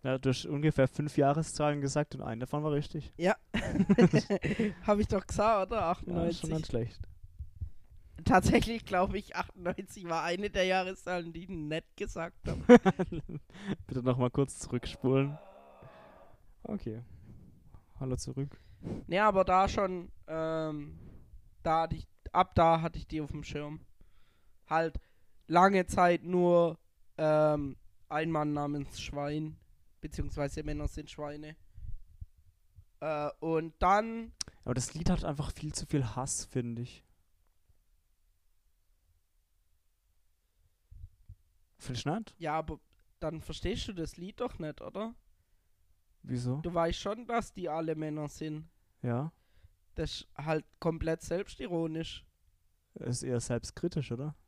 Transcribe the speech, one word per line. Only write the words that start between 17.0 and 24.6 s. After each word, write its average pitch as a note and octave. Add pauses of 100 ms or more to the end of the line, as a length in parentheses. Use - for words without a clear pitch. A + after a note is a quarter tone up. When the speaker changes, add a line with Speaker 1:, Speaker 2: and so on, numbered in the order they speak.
Speaker 1:
Hallo C3
zurück. C3+ (460)
Speaker 2:
Nee, F3
aber G3
da F#3
schon, F#3 (160)
ähm, D#3+ (640)
da E3
hatte E3
ich, - (240)
ab -
da E3
hatte D#3+
ich -
die D#3
auf C#3+
dem D3
Schirm. D3 (880)